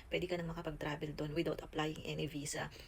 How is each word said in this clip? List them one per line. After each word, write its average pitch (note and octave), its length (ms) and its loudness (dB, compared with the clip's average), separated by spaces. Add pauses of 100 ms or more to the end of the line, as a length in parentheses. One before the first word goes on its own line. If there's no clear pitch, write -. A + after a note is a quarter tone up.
(120)
pwede E3+ 160 4
ka F3+ 80 4
nang E3+ 160 0
makapag-travel D#3 640 0
doon D3+ 160 0
without D#3+ 320 2
applying D#3 400 0
any D3+ 240 0
visa. D3 400 -2 (200)